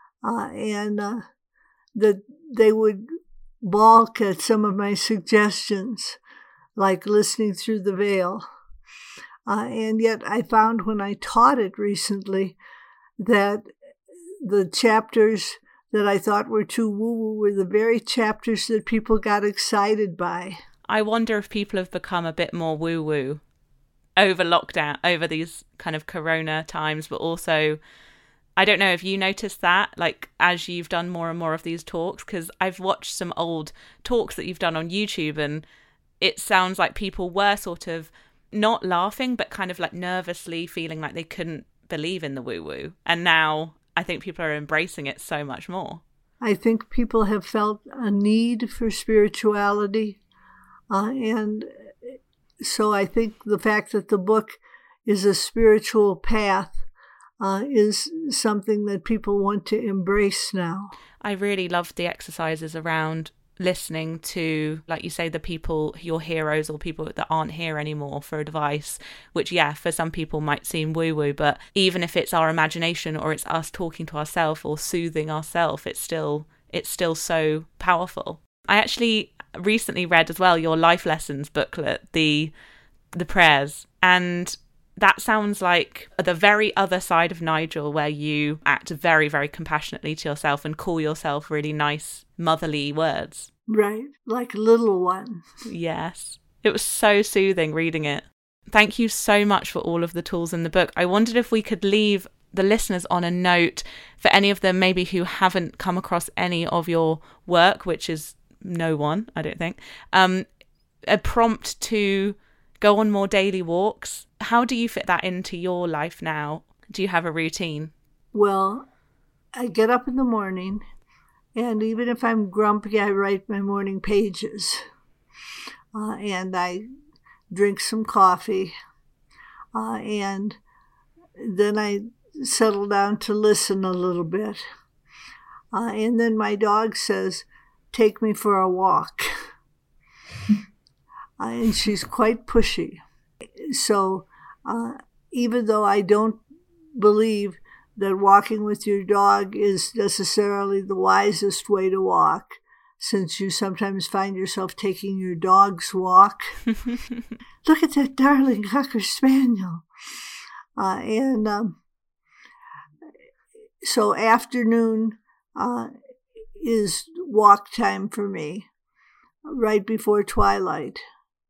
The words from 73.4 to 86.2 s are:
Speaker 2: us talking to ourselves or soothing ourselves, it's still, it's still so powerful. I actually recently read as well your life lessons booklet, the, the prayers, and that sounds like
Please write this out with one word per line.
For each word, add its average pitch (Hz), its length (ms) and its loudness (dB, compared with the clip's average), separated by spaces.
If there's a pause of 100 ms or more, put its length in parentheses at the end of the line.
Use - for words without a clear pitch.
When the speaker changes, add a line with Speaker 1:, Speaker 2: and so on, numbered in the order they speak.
Speaker 2:
us 165 240 -4
talking 165 360 -8
to 156 100 -12
ourselves 156 480 -2
or 151 140 -4
soothing 160 520 -4
ourselves, 160 560 -2
it's - 140 -10
still, 151 460 -4 (240)
it's - 180 -8
still 170 260 -2
so 160 500 -2 (140)
powerful. 175 600 -2 (280)
I 202 100 6
actually 220 560 0 (220)
recently 190 480 0
read 165 260 4
as 170 100 -4
well 180 180 6
your 160 180 2
life 170 300 4
lessons 151 420 -4
booklet, - 600 -4
the, 156 400 2 (600)
the 175 120 -6
prayers, 151 640 4 (160)
and 180 540 2 (400)
that - 240 6
sounds 208 400 0
like 175 480 0 (140)